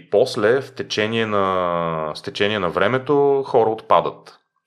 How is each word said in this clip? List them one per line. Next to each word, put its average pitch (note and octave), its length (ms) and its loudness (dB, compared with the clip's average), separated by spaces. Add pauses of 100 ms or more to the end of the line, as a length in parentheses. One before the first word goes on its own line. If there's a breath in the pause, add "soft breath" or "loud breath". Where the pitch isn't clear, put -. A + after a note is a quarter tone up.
(120)
после, A2+ 500 2
в - 140 -16
течение A2+ 500 -2
на, F2 920 -2
с - 60 -18
течение G#2 380 -2
на F2+ 100 -2
времето, C3 800 0
хора A2+ 220 2
отпадат. F2+ 720 -4 (280)